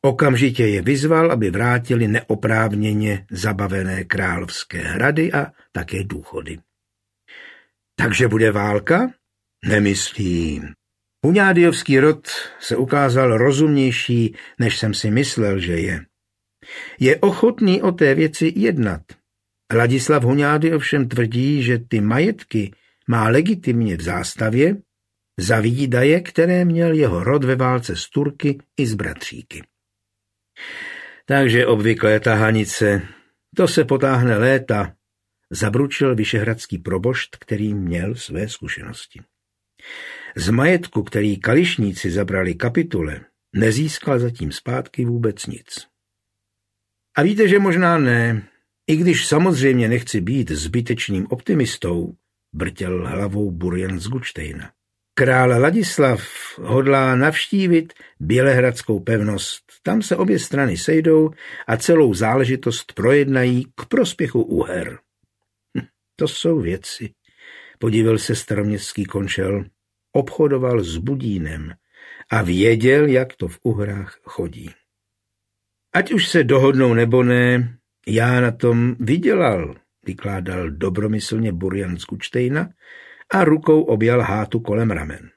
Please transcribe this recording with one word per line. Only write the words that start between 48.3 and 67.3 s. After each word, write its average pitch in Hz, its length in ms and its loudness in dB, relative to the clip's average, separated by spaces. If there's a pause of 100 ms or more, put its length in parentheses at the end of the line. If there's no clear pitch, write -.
i 156 100 2
když 170 300 2
samozřejmě 135 640 2
nechci 120 320 -2
být 117 300 -2
zbytečným 95 800 -4
optimistou,“ 117 840 -2 (380)
vrtěl 90 540 -6
hlavou 101 440 -4
Burjan 90 500 -4
z 95 80 -10
Gutštejna. 82 640 -10 (420)
„Král 127 460 4
Ladislav 151 600 2 (360)
hodlá 131 580 2
navštívit 165 760 0 (280)
Bělehradskou 123 800 2
pevnost. 104 720 -4 (100)
Tam 214 200 0
se 190 140 -2
obě 185 220 0
strany 135 380 -2
sejdou 156 540 2 (360)
a 113 100 0
celou 147 380 4
záležitost 120 800 -2
projednají 127 720 2 (100)
k - 80 -16
prospěchu 175 580 0
Uher.“ - 560 -4 (800)
„Hm, 120 80 -10 (300)
to 151 120 -2
jsou 165 320 -2
věci,“ 95 500 -8 (680)